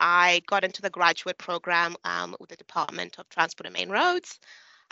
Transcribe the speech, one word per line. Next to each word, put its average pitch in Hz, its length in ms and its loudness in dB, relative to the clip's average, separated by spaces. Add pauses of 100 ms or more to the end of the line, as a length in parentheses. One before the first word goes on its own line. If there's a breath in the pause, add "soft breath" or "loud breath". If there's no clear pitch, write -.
I 175 460 6
got 196 180 2
into 185 180 -6
the 196 80 -4
graduate 175 480 0
program, 170 680 -2
um, 175 360 -4
with - 100 -20
the 170 60 -18
Department - 640 -6
of 165 100 -20
Transport - 380 -2
and 92 80 -12
Main 175 160 -4
Roads. 349 500 0 (520 soft breath)